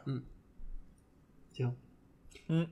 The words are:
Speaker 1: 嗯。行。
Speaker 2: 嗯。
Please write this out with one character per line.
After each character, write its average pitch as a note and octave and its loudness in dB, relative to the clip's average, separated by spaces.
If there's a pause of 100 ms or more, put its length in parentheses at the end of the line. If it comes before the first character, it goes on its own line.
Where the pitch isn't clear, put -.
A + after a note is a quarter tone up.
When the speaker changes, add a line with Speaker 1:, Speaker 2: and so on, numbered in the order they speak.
Speaker 1:
嗯。 C3+ 0 (1300)
行。 B2 2 (720)
Speaker 2:
嗯。 E3 6